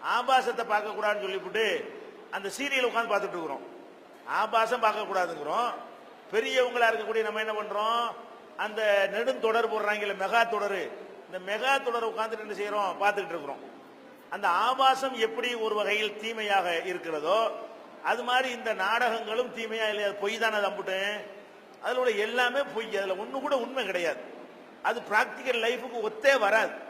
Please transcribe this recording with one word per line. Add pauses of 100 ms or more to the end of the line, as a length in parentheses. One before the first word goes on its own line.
ஆபாசத்தை
பார்க்க
கூடாதுன்னு
சொல்லிவிட்டு (640)
அந்த
சீரியல்
உட்கார்ந்து
பார்த்துட்டு
இருக்கிறோம். (600)
ஆபாசம்
பார்க்க
கூடாதுங்கிறோம். (600)
பெரியவங்களா
இருக்கக்கூடிய
நம்ம
என்ன
பண்றோம், (540)
அந்த
நெடுந்தொடர்
போடுறாங்கல்ல,
மெகா (120)
தொடரு, (420)
இந்த
மெகா (120)
தொடரை
உட்கார்ந்துட்டு
என்ன
செய்றோம், (100)
பார்த்துக்கிட்டு
இருக்கிறோம். (680)
அந்த
ஆபாசம்
எப்படி
ஒரு
வகையில்
தீமையாக
இருக்கிறதோ, (640)
அது
மாதிரி
இந்த
நாடகங்களும்
தீமையா
இல்லையா?
பொய்
தானே
அது
அம்புட்டு. (840)
அதுல
உள்ள
எல்லாமே (120)
பொய்,
அதுல
ஒண்ணு
கூட
உண்மை
கிடையாது. (640)
அது (100)
பிராக்டிக்கல்
லைஃபுக்கு
ஒத்தே
வராது. (160)